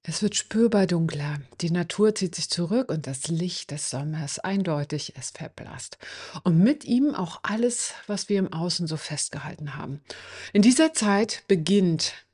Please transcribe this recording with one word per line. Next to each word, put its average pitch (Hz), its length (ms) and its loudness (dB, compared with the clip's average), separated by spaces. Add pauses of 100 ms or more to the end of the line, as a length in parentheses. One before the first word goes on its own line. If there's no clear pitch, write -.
Es 165 140 -4
wird 208 140 0
spürbar 214 500 2
dunkler. 151 540 -2 (220)
Die 170 100 0
Natur 180 420 2
zieht 190 220 -4
sich - 160 -6
zurück 202 400 0
und 156 160 -4
das 135 200 -8
Licht 170 440 -4
des 147 180 -6
Sommers 147 480 -6
eindeutig, 160 800 -2
es - 140 -10
verblasst. - 680 -14 (460)
Und 165 160 4
mit 262 260 4
ihm 262 300 2
auch - 260 -6
alles, 233 540 -2 (100)
was 202 240 -6
wir 202 80 2
im 190 160 0
Außen 175 320 -2
so 156 120 -4
festgehalten 147 760 -8
haben. - 260 -10 (520)
In 208 80 8
dieser 320 320 8
Zeit 208 540 2
beginnt 180 680 4 (200)